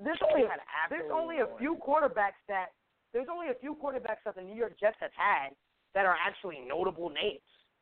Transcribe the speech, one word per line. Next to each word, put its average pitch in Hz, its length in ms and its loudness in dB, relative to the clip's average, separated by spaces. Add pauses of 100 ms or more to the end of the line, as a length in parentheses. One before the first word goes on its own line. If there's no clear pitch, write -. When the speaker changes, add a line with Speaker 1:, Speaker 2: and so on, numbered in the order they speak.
Speaker 1:
there's 320 160 -2
Speaker 2:
They've 605 80 4
Speaker 1:
only, 277 200 6
Speaker 2:
had 160 120 -4 (300)
Speaker 1:
there's 320 180 -4
Speaker 2:
absolutely - 80 -2
Speaker 1:
only 330 240 -2
a 233 80 0
Speaker 2:
no - 100 -10
Speaker 1:
few 285 160 -2
Speaker 2:
one. 339 60 -6
Speaker 1:
quarterbacks 262 680 2
that, 190 280 -4 (360)
there's 247 200 -2
only 339 160 -4
a 247 60 -2
few 277 200 -8
quarterbacks 240 500 -4
that 202 120 -8
the 185 60 -12
New 190 120 -12
York 220 240 -4
Jets 214 220 2
have 156 160 -8
had 160 400 2 (380)
that 196 100 4
are 180 160 6
actually 175 460 -4
notable 170 420 -2
names. 156 320 -2 (420)